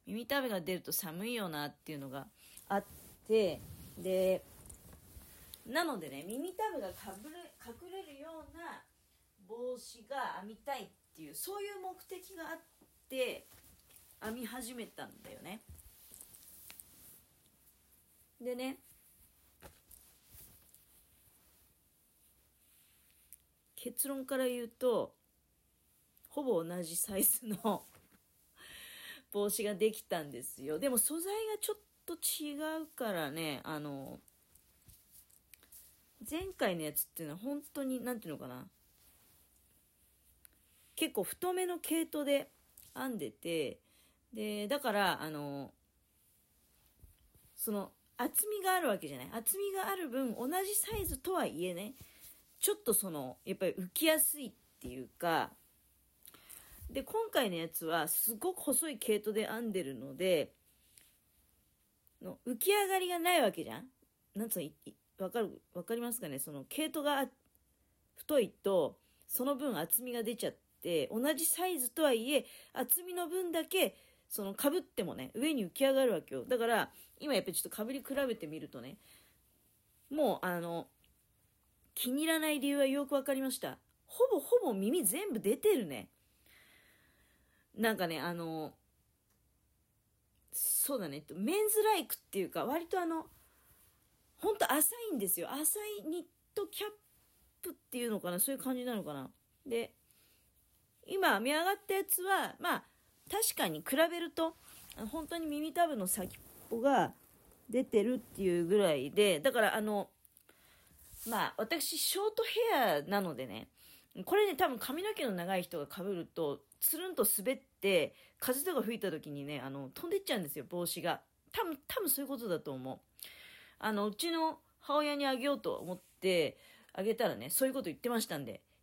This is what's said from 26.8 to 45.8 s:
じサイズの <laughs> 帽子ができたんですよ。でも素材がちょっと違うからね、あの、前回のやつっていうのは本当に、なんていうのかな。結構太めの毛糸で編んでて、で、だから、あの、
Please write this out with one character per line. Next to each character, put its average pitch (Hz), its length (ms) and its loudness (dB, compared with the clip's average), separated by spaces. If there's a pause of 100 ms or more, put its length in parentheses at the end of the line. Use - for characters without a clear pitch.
じ 165 120 -8
サ 196 220 -2
イ 202 60 4
ズ - 220 2
の 214 400 -2 (720)
<laughs> - 760 -18
帽 208 180 2
子 208 140 -2
が 208 100 0
で 208 180 4
き 214 100 -8
た 170 200 -2
ん 143 80 -8
で 127 140 -8
す - 200 -10
よ。 151 160 0
で 277 100 2
も 247 80 2
素 294 220 2
材 381 140 -4 (140)
が 427 120 -4
ち - 120 -4
ょ - 20 -6
っ 427 40 -8 (280)
と 339 100 -6
違 311 680 -4
う 311 40 -12
か 233 240 -4
ら 160 200 -2
ね、 156 320 -4
あ 151 160 -6
の、 139 400 -8 (2000)
前 359 280 -4
回 202 180 0
の 165 60 -4
や 151 100 -4
つ - 120 0
っ - 40 -8
て - 140 -14
い 160 40 -6
う 147 40 -6
の 147 60 -8
は 185 40 -12
本 285 220 -4 (120)
当 285 100 -4
に、 262 200 -2
な 247 120 -4
ん 220 40 -8
て 220 80 -12
い 160 40 -6
う - 20 -6
の - 60 -8
か 131 80 -10
な。 127 200 -12 (2250)
結 311 180 0
構 202 100 2
太 359 300 -2
め 370 120 2
の 359 120 -2
毛 330 240 0
糸 302 240 -2
で 277 240 4 (460)
編 262 160 -4
ん 226 80 -4
で 120 100 -4
て、 160 500 -2 (540)
で、 208 340 -4
だ 285 120 0
か 254 120 0
ら、 196 300 4
あ 156 80 -4
の、 143 440 -8 (1800)